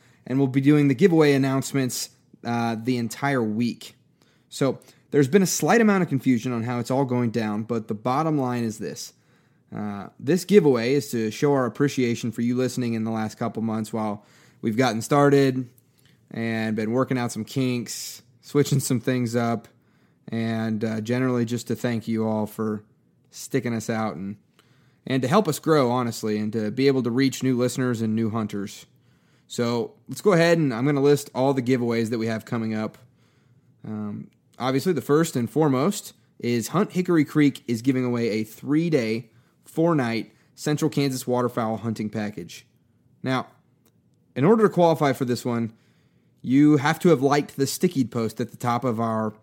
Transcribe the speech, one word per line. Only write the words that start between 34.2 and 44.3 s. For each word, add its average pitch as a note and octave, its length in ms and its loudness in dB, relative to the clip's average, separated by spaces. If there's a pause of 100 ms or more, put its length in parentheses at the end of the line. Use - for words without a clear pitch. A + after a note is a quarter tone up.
obviously, C3 360 0
the C3+ 80 -2
first D#3 340 2
and A#2 140 -2
foremost D3 640 0 (260)
is A#2+ 300 -2
Hunt G3+ 240 0
Hickory F3 320 2
Creek D3 420 2
is A#2 140 -2
giving B2+ 240 0
away A#2+ 240 -2
a G#2+ 160 -2
three-day, C3+ 840 -2 (320)
four-night C#3+ 680 0 (220)
Central D3+ 340 -2
Kansas C#3 380 -2
waterfowl A#2+ 500 -2
hunting A2 320 -6
package. G2+ 560 -10 (560)
Now, B2+ 260 -4 (840)